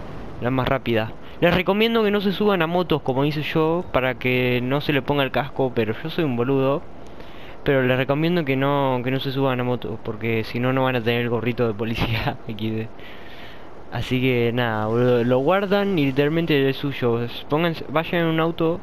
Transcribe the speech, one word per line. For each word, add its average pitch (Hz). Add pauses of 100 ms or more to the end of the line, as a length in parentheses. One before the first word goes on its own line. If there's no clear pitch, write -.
(420)
la 120
más 127
rápida. 113 (260)
Les 170
recomiendo 214
que 202
no 208
se 196
suban 202
a 160
motos, 170
como 135
hice 147
yo, 160
para 127
que 127
no 135
se 156
le 139
ponga 143
el 131
casco, 131
pero 110
yo 160
soy 165
un 131
boludo. 135 (840)
Pero 135
les 127
recomiendo 156
que 135
no, 135
que 127
no 135
se 135
suban 131
a 123
motos, 120
porque 113
si 120
no, 127
no 131
van 127
a 120
tener 120
el 120
gorrito 117
de 113
policía, 113
<laughs> -
X 110
D. 110 (1040)
Así 120
que 123
nada, 110
boludo, 120
lo 127
guardan 196
y 143
literalmente 143
es 135
suyo. 120 (220)
Pónganse, 160
vayan 165
en -
un 160
auto 165